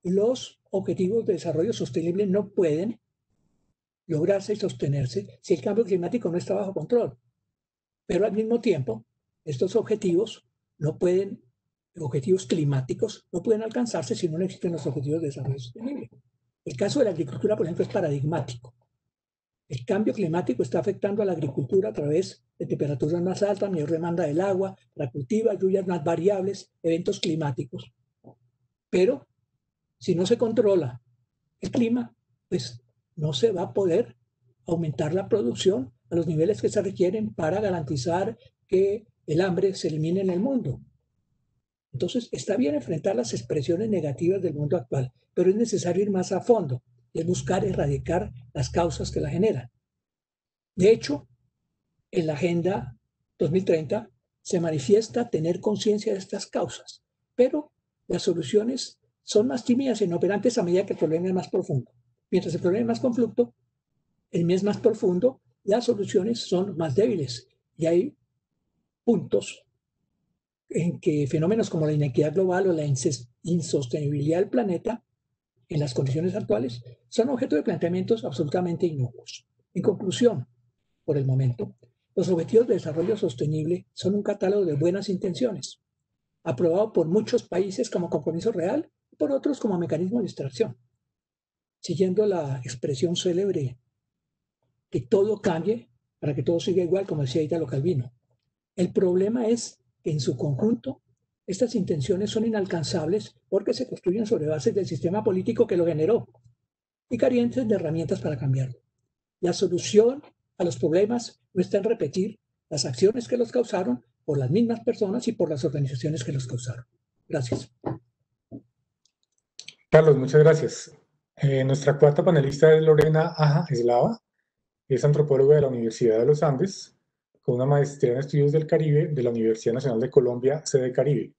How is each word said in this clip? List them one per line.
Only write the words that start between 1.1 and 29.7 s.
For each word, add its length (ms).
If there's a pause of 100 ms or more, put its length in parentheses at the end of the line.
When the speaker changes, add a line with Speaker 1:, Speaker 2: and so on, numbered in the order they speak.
Speaker 1:
de 80
desarrollo 400
sostenible 540
no 240
pueden 480 (1080)
lograrse 460
y 40
sostenerse 840
si 140
el 60
cambio 220
climático 460
no 80
está 160
bajo 220
control. 420 (880)
Pero 220
al 60
mismo 280
tiempo, 420 (420)
estos 300
objetivos 720 (300)
no 220
pueden, 440 (540)
objetivos 480
climáticos 880
no 100
pueden 220
alcanzarse 500
si 160
no 140
existen 300
los 120
objetivos 360
de 60
desarrollo 300
sostenible. 540 (520)
El 140
caso 220
de 60
la 60
agricultura, 440
por 100
ejemplo, 180
es 80
paradigmático. 840 (920)
El 180
cambio 280
climático 480
está 160
afectando 460
a 20
la 60
agricultura 580
a 40
través 500 (160)
de 80
temperaturas 560
más 180
altas, 300
mayor 180
demanda 360
del 140
agua, 360 (180)
la 160
cultiva, 460
lluvias 320
más 160
variables, 680 (120)
eventos 360
climáticos. 720 (1000)
Pero 360 (720)